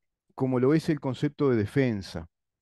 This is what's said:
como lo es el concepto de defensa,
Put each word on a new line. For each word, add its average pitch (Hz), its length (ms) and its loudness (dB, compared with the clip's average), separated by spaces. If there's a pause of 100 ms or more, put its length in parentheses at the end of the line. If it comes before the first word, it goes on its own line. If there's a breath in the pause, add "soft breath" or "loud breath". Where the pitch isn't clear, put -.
(340)
como 131 260 0
lo 131 140 4
es 160 160 0
el 147 100 0
concepto 143 520 -2
de 117 60 2
defensa, 101 680 -2 (340)